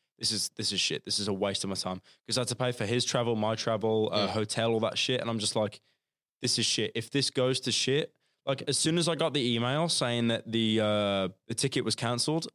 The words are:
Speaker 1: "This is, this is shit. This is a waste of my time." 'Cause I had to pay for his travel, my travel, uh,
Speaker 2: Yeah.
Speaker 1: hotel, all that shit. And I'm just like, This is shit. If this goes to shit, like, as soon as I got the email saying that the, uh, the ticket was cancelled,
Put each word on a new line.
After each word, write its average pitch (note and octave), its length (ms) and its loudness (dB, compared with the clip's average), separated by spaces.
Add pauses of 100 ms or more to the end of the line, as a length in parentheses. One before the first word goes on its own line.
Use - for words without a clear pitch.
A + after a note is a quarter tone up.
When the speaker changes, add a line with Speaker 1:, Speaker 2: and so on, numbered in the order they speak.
(200)
Speaker 1:
"This - 100 -2
is, G#2 200 -4
this - 220 -6
is G2 60 -4
shit. - 260 -2
This - 140 -2
is G2+ 80 -4
a G#2 60 0
waste G2 320 -2
of G2 60 -4
my F#2+ 40 -4
time." F#2 260 -6 (280)
'Cause - 100 -2
I B2 40 2
had A#2+ 60 -4
to B2 60 -4
pay B2 160 0
for A#2+ 160 -4
his A#2+ 180 0
travel, A#2+ 300 2
my A2 220 0
travel, A2 560 2
uh, G2+ 140 2
Speaker 2:
Yeah. - 20 0
Speaker 1:
hotel, A2 440 0
all A2 80 2
that G#2+ 180 0
shit. B2+ 220 0
And - 80 -4
I'm A2+ 120 -2
just G#2 160 -2
like, G#2+ 240 0 (600)
This A#2+ 180 0
is A2+ 60 2
shit. - 280 0
If A2+ 160 -6
this C#3 200 0
goes B2+ 300 2
to A#2+ 120 -2
shit, - 420 0 (300)
like, C3+ 220 -4
as C3+ 100 0
soon D#3+ 220 2
as E3 100 2
I E3+ 60 2
got D#3 200 0
the B2 200 2
email C3 340 0
saying A#2+ 400 2
that A2+ 220 -2
the, A2 300 2
uh, G2+ 480 2 (180)
the A2+ 80 -6
ticket C3+ 300 -2
was A2 100 0
cancelled, B2 600 -2